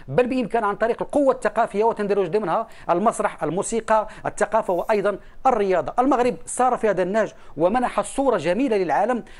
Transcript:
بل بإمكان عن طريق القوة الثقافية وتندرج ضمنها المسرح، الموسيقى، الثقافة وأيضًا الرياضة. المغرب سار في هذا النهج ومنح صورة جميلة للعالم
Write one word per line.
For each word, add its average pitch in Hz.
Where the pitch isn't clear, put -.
بل 190
بإمكان 233
عن 202
طريق 226
القوة 269
الثقافية 214
وتندرج 202
ضمنها 202
المسرح، 202
الموسيقى، 208
الثقافة 208
وأيضًا 202
الرياضة. 196
المغرب 247
سار 247
في 220
هذا 185
النهج 190
ومنح 202
صورة 254
جميلة 202
للعالم 190